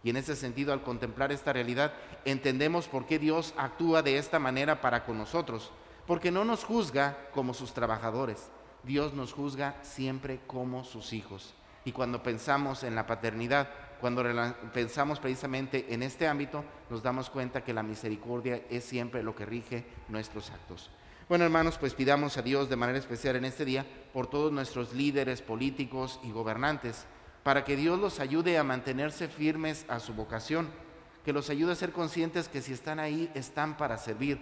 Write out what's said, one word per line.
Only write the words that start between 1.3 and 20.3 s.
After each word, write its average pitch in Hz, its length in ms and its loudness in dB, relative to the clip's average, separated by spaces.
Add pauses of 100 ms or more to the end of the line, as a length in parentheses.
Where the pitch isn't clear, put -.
esta 143 220 0
realidad, 127 400 2 (320)
entendemos 143 640 4
por 127 180 -2
qué 160 140 2
Dios 156 360 2
actúa 160 460 4
de 139 160 6
esta 147 220 2
manera 139 420 4
para 120 240 4
con 113 120 -2
nosotros, 113 540 -2 (360)
porque 175 240 4
no 196 120 4
nos 226 200 2
juzga 143 720 2
como 127 200 0
sus 123 200 -8
trabajadores, 113 760 0 (340)
Dios 143 300 0
nos 131 180 -6
juzga 143 520 -4
siempre 131 640 -4
como 127 360 -4
sus 113 300 -10
hijos. 98 400 -10 (320)
Y 127 60 -4
cuando 123 320 -2
pensamos 135 600 0
en 117 120 -2
la 110 100 0
paternidad, 117 640 0 (300)
cuando 123 240 2
rela-, 120 320 2 (180)
pensamos 143 460 0
precisamente 131 720 -2
en 117 80 0
este 135 260 0
ámbito, 143 380 -2 (240)
nos 113 140 -6
damos 127 260 0
cuenta 127 340 -2
que 120 100 -4
la 110 100 0
misericordia 113 880 -4
es 120 120 -4
siempre 120 380 -4
lo 110 140 -4
que 104 100 -6
rige 117 400 -6 (220)
nuestros 107 420 -6